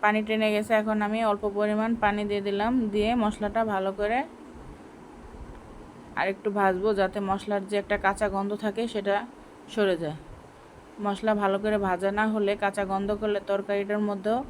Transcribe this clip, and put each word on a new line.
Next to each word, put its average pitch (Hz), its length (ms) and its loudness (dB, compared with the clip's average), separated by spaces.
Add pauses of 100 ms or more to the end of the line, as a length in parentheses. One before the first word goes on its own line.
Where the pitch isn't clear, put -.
পানি 214 260 4
টেনে 220 260 2
গেছে। 208 260 0
এখন 214 220 0
আমি 208 160 0 (120)
অল্প 208 140 0 (140)
পরিমাণ 214 320 2 (140)
পানি 208 260 2
দিয়ে 202 180 0
দিলাম, 208 240 0 (200)
দিয়ে 208 180 2 (120)
মশলাটা 214 400 0 (120)
ভালো 190 240 0
করে 214 200 0 (2000)
আরেকটু 190 280 -2 (100)
ভাজবো, 190 300 4 (120)
যাতে 190 180 0 (100)
মশলার 196 420 0
যে 208 120 0
একটা 208 220 0
কাঁচা 202 300 2
গন্ধ 196 160 0 (140)
থাকে, 214 180 -2 (100)
সেটা 202 240 0 (580)
সরে 196 280 4
যায়। 156 160 -4 (880)
মশলা 202 280 2 (100)
ভালো 196 200 4
করে 214 140 2 (120)
ভাজা 185 300 2
না 214 60 4 (100)
হলে, 202 180 2 (100)
কাঁচা 196 280 0
গন্ধ 196 180 0 (120)
করলে 208 180 0 (120)
তরকারিটার 202 580 0
মধ্যেও 208 300 0 (120)